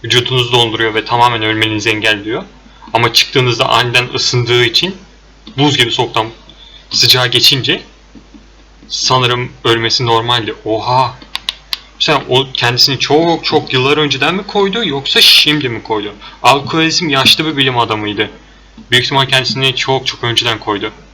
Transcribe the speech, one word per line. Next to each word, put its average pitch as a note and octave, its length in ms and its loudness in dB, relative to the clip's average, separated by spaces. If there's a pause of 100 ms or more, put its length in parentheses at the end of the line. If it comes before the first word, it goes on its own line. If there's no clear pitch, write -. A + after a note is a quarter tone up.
Vücudunuzu A#2+ 480 0
donduruyor A2+ 420 0
ve A2 100 0
tamamen A#2+ 380 2
ölmenizi A2 480 0
engelliyor. G#2+ 540 -2 (480)
Ama A#2 200 0
çıktığınızda B2 560 0
aniden B2 460 0
ısındığı B2 500 2
için F3 320 -2 (640)
buz C#3+ 180 2
gibi A#2 140 0
soğuktan A2+ 400 -2 (600)
sıcağa B2+ 360 2
geçince B2 560 0 (1040)
sanırım B2 640 0 (120)
ölmesi A2+ 420 2
normaldi. A#2 480 0 (100)
Oha! B2 500 0 (840)
Sen D3 300 0
o C3 260 2
kendisini B2 440 0
çok E3 460 2
çok D3+ 280 0
yıllar C3 240 2
önceden D3+ 380 0
mi G3+ 120 -4
koydu G3+ 380 -2
yoksa C#3 360 -2
şimdi D3 480 4
mi A2 140 -6
koydu? G#2 320 -4 (280)
Alkolizm D3+ 680 2
yaşlı C#3 380 2
bir D3+ 100 -2
bilim C3+ 220 0
adamıydı. G#2+ 520 -2 (600)
Büyük B2 140 2
ihtimal C3+ 220 0
kendisini C3 500 0
çok C3 300 -2
çok - 180 -8
önceden A2+ 340 0
koydu. G#2+ 340 -4 (220)